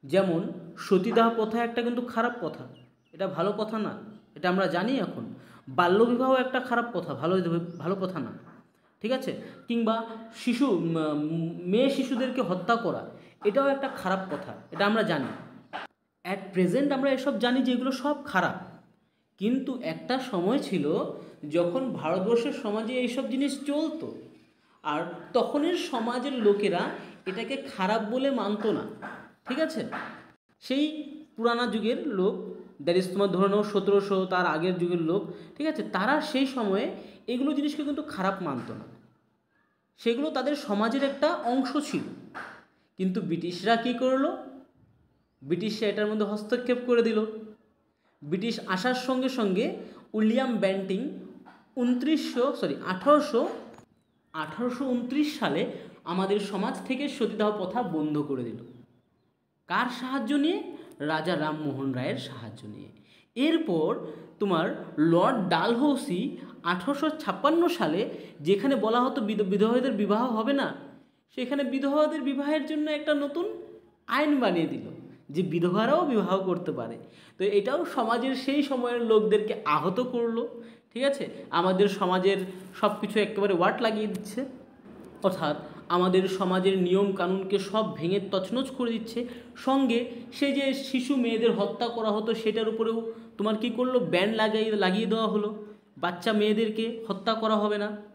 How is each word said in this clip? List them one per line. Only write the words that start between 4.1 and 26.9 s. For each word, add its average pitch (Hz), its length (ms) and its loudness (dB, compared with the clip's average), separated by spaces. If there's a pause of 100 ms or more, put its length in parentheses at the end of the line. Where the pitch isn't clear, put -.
এটা 180 140 0
আমরা 190 180 4
জানি। 196 300 0
এখন 131 360 -6 (360)
বাল্যবিবাহ 233 680 4
একটা 254 240 2
খারাপ 233 340 0
কথা, 160 200 -4
ভালো, 170 460 0 (180)
ভালো 170 180 -2
কথা 185 240 -4
না, 113 120 -8 (720)
ঠিক 220 100 -2
আছে? 226 300 -4 (260)
কিংবা 226 380 0 (300)
শিশু, 240 440 2
ম-, 165 840 0
মেয়ে 233 240 4
শিশুদেরকে 254 520 -2
হত্যা 180 340 0
করা, 170 340 -2 (360)
এটাও 269 220 4
একটা 269 200 0
খারাপ 190 320 -2 (120)
কথা, 143 220 -8 (180)
এটা 180 140 0
আমরা 214 180 4
জানি। 147 220 0 (1000)
At 190 320 -4
present 262 360 4
আমরা 269 180 2
এসব 262 280 0
জানি 247 220 4
যে 262 100 4
এগুলো 254 200 2
সব 294 340 -2
খারাপ, 175 300 0 (840)
কিন্তু 247 460 0
একটা 165 360 -4
সময় 202 400 0
ছিল 160 260 0 (640)
যখন 175 440 2
ভারতবর্ষের 190 600 2
সমাজে 220 400 -4
এইসব 247 360 -2
জিনিস 269 360 -2
চলতো, 285 500 -4 (680)
আর 151 180 -2 (320)
তখনের 294 440 2
সমাজের 247 560 -4
লোকেরা 202 560 2 (360)